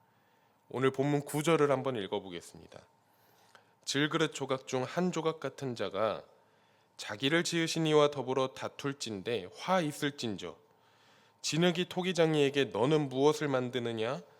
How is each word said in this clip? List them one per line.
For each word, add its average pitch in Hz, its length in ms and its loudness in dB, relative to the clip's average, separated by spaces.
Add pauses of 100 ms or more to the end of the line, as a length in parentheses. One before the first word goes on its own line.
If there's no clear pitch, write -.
(680)
오늘 131 200 2
본문 143 360 0
구 147 180 -4
절을 151 260 4
한번 135 260 0
읽어보겠습니다. 92 840 -8 (1040)
"질그릇 151 500 0
조각 135 320 -4
중 127 180 -2
한 175 280 0
조각 160 280 -4
같은 135 360 -8
자가 95 480 -2 (720)
자기를 135 460 0
지으신 165 420 -2
이와 151 240 6
더불어 131 460 -2
다툴진대 110 1040 -6
화 185 220 0
있을진저. 123 760 -4 (880)
진흙이 175 440 2
토기장이에게 156 880 2
'너는 139 360 2
무엇을 147 380 4
만드느냐? 123 760 -2 (160)